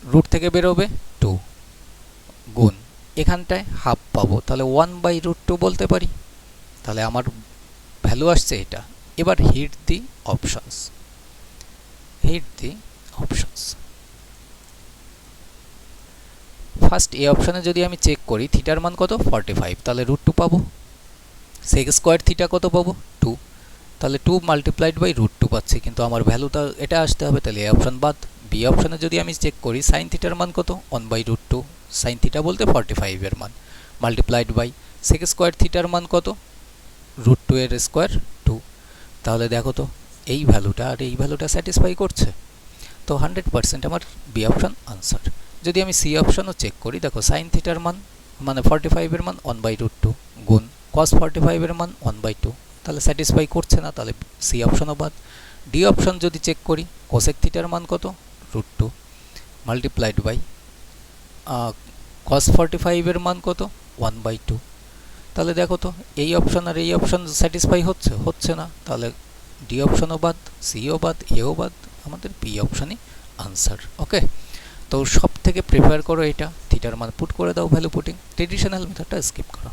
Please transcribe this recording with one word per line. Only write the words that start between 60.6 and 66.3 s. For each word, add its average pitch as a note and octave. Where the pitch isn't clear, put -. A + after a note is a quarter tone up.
আহ, A#2+
cos C#3
forty E3+
five F3
এর F3
মান F3+
কত? F3+
one A2
by A2+
two। A#2
তাহলে E3
দেখো F3
তো F3+
এই D#3